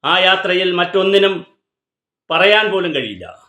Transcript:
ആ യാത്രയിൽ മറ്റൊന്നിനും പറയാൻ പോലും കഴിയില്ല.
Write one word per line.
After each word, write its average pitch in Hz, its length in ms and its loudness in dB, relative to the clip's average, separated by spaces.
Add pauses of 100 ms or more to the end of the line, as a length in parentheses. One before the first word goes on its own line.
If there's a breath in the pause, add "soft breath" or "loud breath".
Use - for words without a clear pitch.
ആ 151 160 0
യാത്രയിൽ 185 540 0
മറ്റൊന്നിനും 196 600 2 (960)
പറയാൻ 202 400 2
പോലും 180 240 -4
കഴിയില്ല. 104 320 -8 (240)